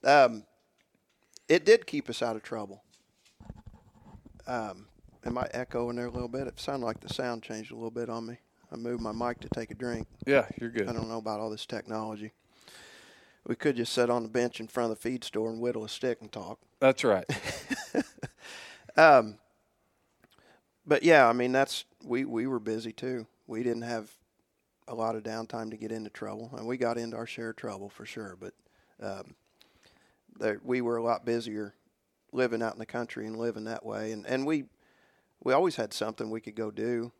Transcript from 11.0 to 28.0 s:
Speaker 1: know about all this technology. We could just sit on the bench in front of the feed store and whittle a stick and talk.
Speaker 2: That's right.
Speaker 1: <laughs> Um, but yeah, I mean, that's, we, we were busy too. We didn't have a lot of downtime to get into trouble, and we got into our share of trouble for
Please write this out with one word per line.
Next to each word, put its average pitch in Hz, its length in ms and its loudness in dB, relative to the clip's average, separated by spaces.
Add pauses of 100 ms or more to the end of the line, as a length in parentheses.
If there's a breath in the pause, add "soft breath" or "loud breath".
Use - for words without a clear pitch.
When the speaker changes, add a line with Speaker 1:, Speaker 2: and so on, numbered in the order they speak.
Speaker 1:
know 113 100 -6
about 107 220 -4
all 110 100 -4
this 107 160 -8
technology. 110 680 -8 (1120 soft breath)
We 123 80 0
could 139 220 2
just 117 160 -2
sit 120 180 4
on 120 140 4
the 110 40 -8
bench 120 300 0
in 113 80 -8
front 117 240 0
of 110 80 -4
the - 100 -18
feed 123 140 -4
store 110 280 -2
and 113 100 -8
whittle 117 240 -2
a - 40 -12
stick 123 320 -4
and 107 120 -16
talk. 101 260 -10 (220)
Speaker 2:
That's 135 240 6
right. 98 260 6
Speaker 1:
<laughs> - 720 -4 (960 loud breath)
Um, 131 380 10 (1500 soft breath)
but 151 160 4
yeah, 147 260 10
I 117 40 6
mean, 123 200 2
that's, 135 320 2 (200)
we, 127 200 -2
we 117 220 -2
were 127 140 -2
busy 110 320 -6
too. 123 340 -8 (200)
We 113 160 -4
didn't 117 200 0
have 117 280 -6 (760)
a 120 60 -10
lot 113 220 0
of 107 60 -6
downtime 113 480 -8
to 110 60 -12
get 110 160 -8
into 110 180 -8
trouble, 107 460 -10
and 110 100 -10
we 123 100 -2
got 120 220 0
into 117 180 -6
our 117 100 -8
share 113 240 -8
of 113 60 -12
trouble 101 320 -10
for - 180 -18